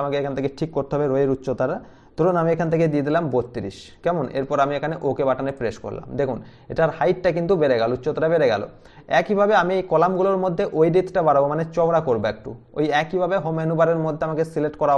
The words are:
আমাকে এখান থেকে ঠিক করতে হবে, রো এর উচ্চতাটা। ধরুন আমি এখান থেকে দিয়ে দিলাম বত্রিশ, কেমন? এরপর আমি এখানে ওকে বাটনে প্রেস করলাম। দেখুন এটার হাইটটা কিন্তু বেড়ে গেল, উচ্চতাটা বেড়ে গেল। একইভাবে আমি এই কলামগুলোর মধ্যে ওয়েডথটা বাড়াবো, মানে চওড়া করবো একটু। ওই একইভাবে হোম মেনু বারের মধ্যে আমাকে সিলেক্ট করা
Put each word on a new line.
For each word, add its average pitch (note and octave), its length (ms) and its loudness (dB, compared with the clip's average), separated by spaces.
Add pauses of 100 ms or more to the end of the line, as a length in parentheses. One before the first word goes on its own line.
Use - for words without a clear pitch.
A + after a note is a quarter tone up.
আমাকে C#3+ 180 -2
এখান C#3 160 -4
থেকে C#3 120 -2 (100)
ঠিক D#3+ 180 -4
করতে C#3 180 -4
হবে, D3 160 0
রো C3 120 0
এর C#3 120 2
উচ্চতাটা। C3 420 -2 (400)
ধরুন F3+ 240 2
আমি E3 140 2
এখান E3 180 -2
থেকে E3 200 2
দিয়ে D3 140 0
দিলাম D#3+ 160 0 (100)
বত্রিশ, A#2 440 -4 (260)
কেমন? E3+ 220 0 (140)
এরপর C3+ 260 -2
আমি C#3+ 140 -2
এখানে D3+ 160 -4 (140)
ওকে C3+ 200 -2
বাটনে C3+ 300 -2
প্রেস A2 240 -4
করলাম। G#2 220 -10 (140)
দেখুন C3 180 -2 (340)
এটার D#3+ 260 2
হাইটটা F3+ 400 0
কিন্তু E3+ 240 0
বেড়ে C3+ 200 4
গেল, A2+ 160 2
উচ্চতাটা C#3+ 360 -2
বেড়ে D3+ 180 4
গেল। G#2 120 0 (560)
একইভাবে G3+ 420 2
আমি F3 180 0
এই F3+ 120 -2
কলামগুলোর F#3 540 2
মধ্যে F#3 180 -2 (120)
ওয়েডথটা F3 520 4
বাড়াবো, C#3+ 260 4
মানে D#3+ 100 -2 (120)
চওড়া E3 320 2
করবো A2+ 260 0
একটু। - 160 -14 (280)
ওই D3+ 80 0 (160)
একইভাবে F3+ 420 -2
হোম D#3+ 160 -2
মেনু D#3+ 200 0
বারের E3 260 2
মধ্যে D#3+ 220 -4
আমাকে D#3 160 -2 (100)
সিলেক্ট D3+ 280 -2
করা D3 160 4